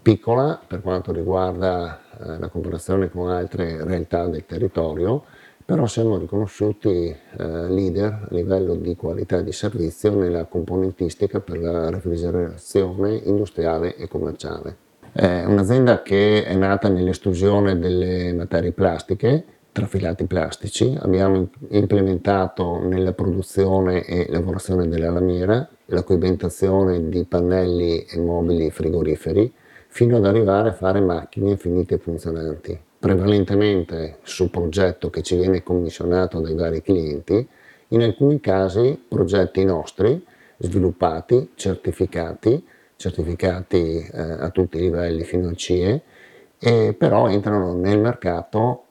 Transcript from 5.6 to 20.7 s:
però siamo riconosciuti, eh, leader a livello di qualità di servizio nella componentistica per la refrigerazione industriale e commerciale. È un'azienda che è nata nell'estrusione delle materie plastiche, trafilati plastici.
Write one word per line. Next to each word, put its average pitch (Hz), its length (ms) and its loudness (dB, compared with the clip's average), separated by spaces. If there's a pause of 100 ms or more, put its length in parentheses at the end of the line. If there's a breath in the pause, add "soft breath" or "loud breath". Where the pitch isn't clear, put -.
però 160 220 0
siamo 113 320 0
riconosciuti, 98 880 -2
eh, 71 80 -8 (220)
leader 95 920 -2
a - 40 -6
livello 90 400 0
di 85 220 -4
qualità 92 440 -2
di 87 100 -6
servizio 104 640 -2
nella 87 300 0
componentistica 90 960 -2
per 85 180 -10
la 82 300 -2
refrigerazione 90 1300 -2
industriale 87 840 -2
e 87 100 -10
commerciale. 80 680 -8 (340)
È 90 360 2
un'azienda 104 560 4
che 104 420 4
è 92 100 -2
nata 98 360 2
nell'estrusione 92 880 2
delle 90 560 0
materie 85 380 -2
plastiche, 95 680 0 (300 loud breath)
trafilati 90 540 -2
plastici. 92 760 0